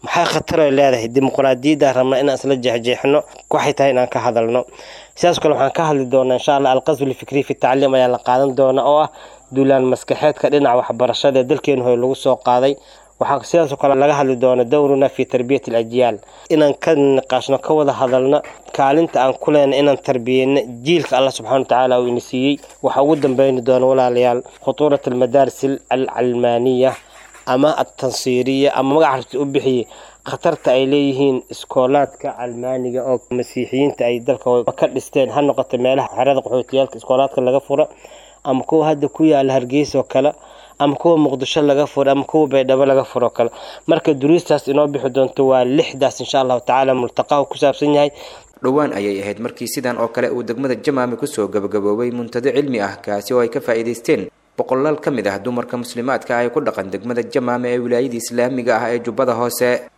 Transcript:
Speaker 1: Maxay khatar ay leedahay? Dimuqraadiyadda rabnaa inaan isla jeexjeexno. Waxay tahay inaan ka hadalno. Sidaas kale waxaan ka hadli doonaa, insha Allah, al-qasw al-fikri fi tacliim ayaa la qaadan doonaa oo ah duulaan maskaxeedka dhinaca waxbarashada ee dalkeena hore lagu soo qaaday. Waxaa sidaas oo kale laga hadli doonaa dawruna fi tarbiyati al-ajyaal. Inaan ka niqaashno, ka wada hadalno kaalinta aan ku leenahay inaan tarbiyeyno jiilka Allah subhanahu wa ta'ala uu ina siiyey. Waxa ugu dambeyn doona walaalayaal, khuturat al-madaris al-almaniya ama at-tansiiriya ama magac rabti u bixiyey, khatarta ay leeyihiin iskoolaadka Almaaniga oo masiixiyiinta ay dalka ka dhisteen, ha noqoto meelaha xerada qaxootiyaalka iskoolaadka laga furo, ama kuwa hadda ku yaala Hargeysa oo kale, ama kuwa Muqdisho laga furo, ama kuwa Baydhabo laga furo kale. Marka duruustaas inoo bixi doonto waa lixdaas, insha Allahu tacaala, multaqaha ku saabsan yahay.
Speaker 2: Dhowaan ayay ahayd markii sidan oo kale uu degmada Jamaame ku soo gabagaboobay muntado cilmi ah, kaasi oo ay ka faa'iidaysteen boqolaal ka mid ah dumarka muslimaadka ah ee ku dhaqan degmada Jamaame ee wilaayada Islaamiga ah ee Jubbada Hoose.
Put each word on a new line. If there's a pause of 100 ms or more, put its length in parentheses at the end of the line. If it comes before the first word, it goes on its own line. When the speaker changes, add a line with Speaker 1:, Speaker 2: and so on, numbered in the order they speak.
Speaker 1:
Maxay
khatar
ay
leedahay?
Dimuqraadiyadda
rabnaa
inaan
isla
jeexjeexno. (320)
Waxay
tahay
inaan
ka
hadalno. (540)
Sidaas
kale
waxaan
ka
hadli
doonaa,
insha
Allah,
al-qasw
al-fikri
fi
tacliim
ayaa
la
qaadan
doonaa
oo
ah (420)
duulaan
maskaxeedka
dhinaca
waxbarashada
ee
dalkeena
hore
lagu
soo
qaaday. (460)
Waxaa
sidaas
oo
kale
laga
hadli
doonaa
dawruna
fi
tarbiyati
al-ajyaal. (340)
Inaan
ka
niqaashno,
ka
wada
hadalno (380)
kaalinta
aan
ku
leenahay
inaan
tarbiyeyno (240)
jiilka
Allah
subhanahu
wa
ta'ala
uu
ina
siiyey. (240)
Waxa
ugu
dambeyn
doona
walaalayaal, (180)
khuturat
al-madaris (240)
al-almaniya (540)
ama
at-tansiiriya
ama
magac
rabti
u
bixiyey, (420)
khatarta
ay
leeyihiin (140)
iskoolaadka (100)
Almaaniga
oo (100)
masiixiyiinta
ay
dalka
ka
dhisteen,
ha
noqoto
meelaha
xerada
qaxootiyaalka
iskoolaadka
laga
furo, (560)
ama
kuwa
hadda
ku
yaala
Hargeysa
oo
kale, (460)
ama
kuwa
Muqdisho
laga
furo,
ama
kuwa
Baydhabo
laga
furo
kale. (360)
Marka
duruustaas
inoo
bixi
doonto
waa
lixdaas,
insha
Allahu
tacaala,
multaqaha
ku
saabsan
yahay. (520)
Speaker 2:
Dhowaan
ayay
ahayd
markii
sidan
oo
kale
uu
degmada
Jamaame
ku
soo
gabagaboobay
muntado
cilmi
ah,
kaasi
oo
ay
ka
faa'iidaysteen (300)
boqolaal
ka
mid
ah
dumarka
muslimaadka
ah
ee
ku
dhaqan
degmada
Jamaame
ee
wilaayada
Islaamiga
ah
ee
Jubbada
Hoose.